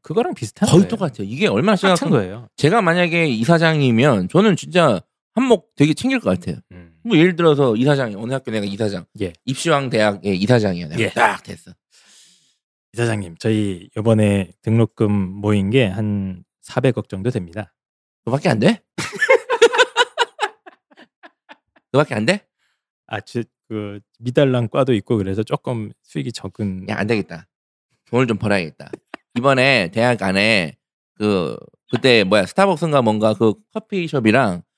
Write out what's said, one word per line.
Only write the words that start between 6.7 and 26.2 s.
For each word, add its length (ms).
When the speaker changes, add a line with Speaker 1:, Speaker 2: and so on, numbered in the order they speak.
Speaker 1:
음. 200
Speaker 2:
뭐 120
예를 200
들어서 380
이사장이, 420
어느 180
학교 160
내가 160
이사장, 400
Speaker 1:
예. 100
Speaker 2:
입시왕 420
대학의 480
이사장이야. 520
내가 140
Speaker 1:
예. 60
Speaker 2:
딱 340
됐어. 300
Speaker 1:
이사장님, 440
저희 580
요번에 540
등록금 480
모인 600
게 160
한 580
사백억 480
정도 220
됩니다. 440
Speaker 2:
그밖에 240
안 80
돼? 240
<laughs> 220
그밖에 220
안 120
돼? 200
Speaker 1:
아, 140
저, 220
그 320
미달랑 500
과도 260
있고 220
그래서 260
조금 480
수익이 300